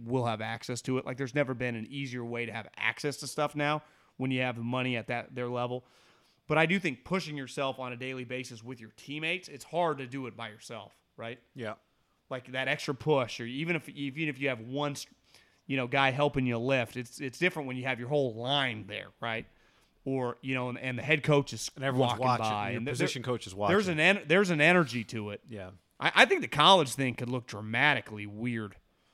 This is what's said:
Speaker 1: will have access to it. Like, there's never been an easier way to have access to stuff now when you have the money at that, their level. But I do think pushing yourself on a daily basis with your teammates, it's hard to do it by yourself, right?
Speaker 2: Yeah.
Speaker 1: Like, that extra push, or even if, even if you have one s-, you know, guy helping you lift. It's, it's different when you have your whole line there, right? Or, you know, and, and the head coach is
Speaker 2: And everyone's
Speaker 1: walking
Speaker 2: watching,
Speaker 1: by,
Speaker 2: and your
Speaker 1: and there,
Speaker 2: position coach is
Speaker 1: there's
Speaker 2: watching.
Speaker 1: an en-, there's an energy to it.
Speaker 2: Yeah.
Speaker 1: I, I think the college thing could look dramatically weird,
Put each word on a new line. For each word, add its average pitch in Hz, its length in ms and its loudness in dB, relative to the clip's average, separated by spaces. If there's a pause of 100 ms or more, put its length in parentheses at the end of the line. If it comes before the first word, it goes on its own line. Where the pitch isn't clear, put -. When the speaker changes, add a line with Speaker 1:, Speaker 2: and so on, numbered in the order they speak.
Speaker 1:
will 120 200 0
have 110 140 -2
access 113 440 -6
to 127 140 0
it. 131 80 -2
Like, 127 120 -6
there's 131 180 -6
never 135 180 2
been 120 220 -2
an 110 140 -6
easier 127 340 -8
way 120 220 -4
to 107 80 -8
have 110 240 -10
access 131 400 -2
to 139 100 -10
stuff 147 260 -2
now 147 280 0 (360)
when 135 140 -2
you 127 100 0
have 127 140 -2
the 117 80 -6
money 127 320 -2
at 110 120 -6
that, 123 280 -6
their 123 140 -4
level. 123 360 -4 (600)
But 151 120 2
I 165 80 6
do 185 120 4
think 165 280 -4
pushing 156 320 -4
yourself 135 420 -4
on 123 140 -6
a - 20 -10
daily 127 300 -8
basis 123 360 -10
with 120 200 -12
your 107 160 -18
teammates, 160 500 -6
it's 139 160 -16
hard 160 360 0
to 135 60 -6
do 127 220 -8
it 107 80 -12
by 113 140 -10
yourself, 104 420 -14 (240)
right? 117 240 -10 (160)
Speaker 2:
Yeah. 113 200 -6 (540)
Speaker 1:
Like, 127 220 -8
that 131 160 -2
extra 147 260 -2
push, 135 460 0
or 120 60 -6
even 156 320 -2
if, 131 100 -8
even 143 400 -4
if 131 140 -4
you 139 80 2
have 120 100 -4
one 139 320 -4
s-, - 160 -10 (600)
you 139 100 -2
know, 123 100 0
guy 135 240 4
helping 135 340 2
you 120 120 2
lift. 123 400 0
It's, 123 240 -10
it's 127 180 -6
different 170 280 0
when 127 100 -6
you 123 80 -6
have 127 140 -2
your 120 100 -6
whole 139 240 2
line 120 540 -2
there, 101 200 -10 (140)
right? 117 240 -4 (600)
Or, 131 360 -2
you 131 140 -4
know, 123 140 -2
and, 120 80 -6
and 127 200 -6
the - 60 -6
head 151 200 4
coach 143 300 4
is - 220 -8
Speaker 2:
And 131 100 -4
everyone's 123 340 4
Speaker 1:
walking 127 60 2
Speaker 2:
watching, 117 180 4
Speaker 1:
by, 104 220 0
Speaker 2:
and 98 80 -2
your 110 60 -2
Speaker 1:
and 120 80 -4
there, 147 60 -4
Speaker 2:
position 127 300 -2
coach 123 240 -4
is 92 60 -12
Speaker 1:
there's 175 340 2
Speaker 2:
watching. 175 60 0
Speaker 1:
an 151 60 0
en-, 190 280 4
there's 180 220 6
an 160 100 2
energy 147 460 6
to 107 240 -6
it. 104 200 -8
Speaker 2:
Yeah. 98 200 -10 (300)
Speaker 1:
I, 170 160 2
I - 100 12
think 370 160 2
the - 80 -6
college 156 440 8
thing 131 220 0
could 120 140 -6
look 123 180 -4
dramatically 110 800 0
weird, 107 500 -6 (380)